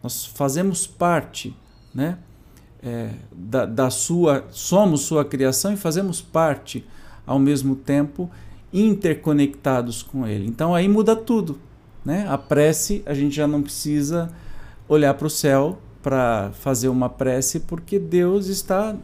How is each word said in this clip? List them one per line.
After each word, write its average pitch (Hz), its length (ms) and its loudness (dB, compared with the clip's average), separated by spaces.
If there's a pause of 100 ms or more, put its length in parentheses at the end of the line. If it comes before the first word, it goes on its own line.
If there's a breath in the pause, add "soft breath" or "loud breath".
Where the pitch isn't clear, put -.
Nós - 240 -8
fazemos 170 600 -2
parte, 170 640 -2 (400)
né, 160 240 -2 (640 soft breath)
é, 117 280 -6 (200)
da, 107 360 -2
da 120 240 0
sua, 165 600 2
somos 175 520 2
sua 147 240 0
criação 135 480 0
e - 20 -2
fazemos 180 460 -4
parte, - 640 -2 (420 loud breath)
ao 131 100 0
mesmo 139 380 2
tempo, 147 560 -2 (400 loud breath)
interconectados 143 1300 2
com 131 240 -6
ele. 104 220 -4
Então 160 260 0
aí 180 140 4
muda 220 300 4
tudo, 220 420 -2 (460)
né? 190 240 -2
A 139 80 0
prece, 156 680 2
a 147 80 -4
gente 143 220 0
já 147 100 0
não 147 160 2
precisa 147 680 -2 (560 loud breath)
olhar 147 280 6
pro 151 140 -2
céu 147 480 2 (240)
pra 117 500 0 (100)
fazer 127 260 0
uma 123 220 2
prece, 131 500 -2
porque 170 400 -4
Deus 175 480 2
está 196 560 -2